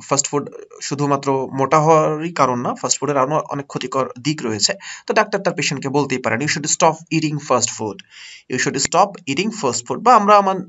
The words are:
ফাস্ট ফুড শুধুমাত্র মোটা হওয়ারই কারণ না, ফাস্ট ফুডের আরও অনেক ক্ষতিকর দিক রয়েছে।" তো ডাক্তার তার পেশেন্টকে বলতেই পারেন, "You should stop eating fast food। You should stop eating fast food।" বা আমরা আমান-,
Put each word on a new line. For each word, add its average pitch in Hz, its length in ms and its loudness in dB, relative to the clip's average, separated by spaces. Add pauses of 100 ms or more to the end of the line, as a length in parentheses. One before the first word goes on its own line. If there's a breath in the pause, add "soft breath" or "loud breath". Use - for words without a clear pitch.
ফাস্ট - 240 -2
ফুড 143 220 -4 (320)
শুধুমাত্র 139 720 -2
মোটা 135 260 2
হওয়ারই 156 540 4
কারণ 127 280 2
না, 202 140 -4
ফাস্ট - 240 -2
ফুডের 143 180 -2
আরও 139 320 2
অনেক 143 160 -6
ক্ষতিকর 127 420 -4 (120)
দিক 143 260 -4
রয়েছে।" 107 280 -2 (340 loud breath)
তো 226 60 -2
ডাক্তার 214 280 0
তার 180 120 0
পেশেন্টকে 139 360 -4
বলতেই 131 280 0
পারেন, 117 220 -2
"You 147 100 -2
should 147 220 -4
stop 160 240 2 (180)
eating 156 240 0 (120)
fast 123 200 2 (100)
food। 104 180 -6 (540 loud breath)
You 127 120 -2
should 135 220 -2
stop 185 240 2 (240)
eating 190 180 -2 (100)
fast 120 240 -2
food।" 131 140 -6
বা 247 160 6
আমরা 208 220 6
আমান-, 190 320 2